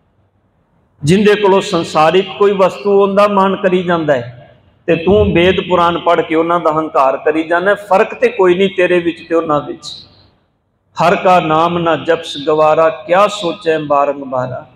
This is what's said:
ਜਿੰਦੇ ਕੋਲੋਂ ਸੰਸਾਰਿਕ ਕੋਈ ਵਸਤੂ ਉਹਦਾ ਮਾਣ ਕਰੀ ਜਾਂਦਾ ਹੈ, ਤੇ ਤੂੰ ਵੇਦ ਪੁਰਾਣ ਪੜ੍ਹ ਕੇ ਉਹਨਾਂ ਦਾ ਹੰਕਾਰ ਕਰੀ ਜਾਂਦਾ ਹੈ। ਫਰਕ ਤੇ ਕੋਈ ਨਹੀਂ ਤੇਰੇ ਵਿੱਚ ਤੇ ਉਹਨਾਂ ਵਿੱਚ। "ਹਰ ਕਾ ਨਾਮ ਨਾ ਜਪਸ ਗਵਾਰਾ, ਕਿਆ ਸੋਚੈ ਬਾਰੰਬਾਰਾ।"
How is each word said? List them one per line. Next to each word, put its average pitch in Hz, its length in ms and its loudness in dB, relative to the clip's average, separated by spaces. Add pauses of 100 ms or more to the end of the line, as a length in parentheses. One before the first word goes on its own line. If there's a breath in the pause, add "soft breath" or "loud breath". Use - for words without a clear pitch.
(1040)
ਜਿੰਦੇ 202 300 4
ਕੋਲੋਂ 196 260 2
ਸੰਸਾਰਿਕ 165 680 0 (120)
ਕੋਈ 202 140 2
ਵਸਤੂ 196 500 0
ਉਹਦਾ 202 260 2
ਮਾਣ 190 280 0
ਕਰੀ 185 260 0
ਜਾਂਦਾ 165 300 -2
ਹੈ, - 440 -6 (300)
ਤੇ 165 100 2
ਤੂੰ 190 380 2
ਵੇਦ 180 260 2
ਪੁਰਾਣ 175 380 0
ਪੜ੍ਹ 170 240 0
ਕੇ 160 120 -6
ਉਹਨਾਂ 165 260 0
ਦਾ 160 120 0
ਹੰਕਾਰ 151 440 0
ਕਰੀ 160 260 -2
ਜਾਂਦਾ 175 280 -2
ਹੈ। 202 40 2
ਫਰਕ 202 400 0
ਤੇ 240 140 0
ਕੋਈ 185 260 2
ਨਹੀਂ 190 220 0
ਤੇਰੇ 180 220 2
ਵਿੱਚ 170 300 -6
ਤੇ 170 60 -2
ਉਹਨਾਂ 160 260 0
ਵਿੱਚ। 127 260 -12 (1200)
"ਹਰ 180 100 2
ਕਾ 185 240 2
ਨਾਮ 160 380 0
ਨਾ 165 180 0
ਜਪਸ 165 400 -4 (100)
ਗਵਾਰਾ, 156 420 2
ਕਿਆ 175 380 0
ਸੋਚੈ 165 520 -4
ਬਾਰੰਬਾਰਾ।" 139 960 -4